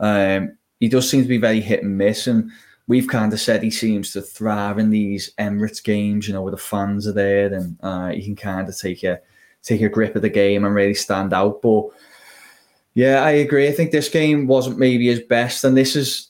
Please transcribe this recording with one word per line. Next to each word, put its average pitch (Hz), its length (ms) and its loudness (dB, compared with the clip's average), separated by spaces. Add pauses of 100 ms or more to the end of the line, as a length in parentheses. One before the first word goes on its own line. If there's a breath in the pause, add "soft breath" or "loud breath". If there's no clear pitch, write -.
um, 98 560 0 (240)
he 117 80 2
does 127 200 2
seem 135 140 2
to 127 60 0
be 123 100 0
very 110 220 2
hit 104 240 -2
and 98 120 -4
miss. 101 300 0
And 113 240 0 (380 loud breath)
we've 127 180 2
kind 107 260 0
of 107 60 -4
said 113 240 0
he 113 80 -2
seems 107 440 -2
to 98 80 -6
thrive 104 580 -4
in 107 100 2
these 101 480 -2
Emirates 107 460 -4
games, 104 420 -2
you 104 80 -4
know, 95 80 -6
where 95 80 -6
the 98 60 -8
fans 101 500 -4
are 101 60 -4
there 101 420 0
and, 90 300 -8
uh, 92 240 -6
he 98 160 -8
can 101 100 -8
kind 95 340 -8
of 95 80 -12
take 92 280 -8
a, 90 160 -2 (420 soft breath)
take 110 200 0
a 104 80 2
grip 107 260 -2
of 101 60 0
the 107 80 0
game 101 340 2
and 101 100 0
really 101 200 2
stand 95 400 -2
out. 101 260 0
But 110 280 2 (1040 loud breath)
yeah, 131 280 4
I 156 100 2
agree. 143 360 4
I 147 40 0
think 160 180 0
this 147 180 0
game 151 380 2
wasn't 127 320 2
maybe 123 300 4
his 117 120 2
best, 120 440 -2
and 131 120 4
this 131 180 4
is, 135 360 -4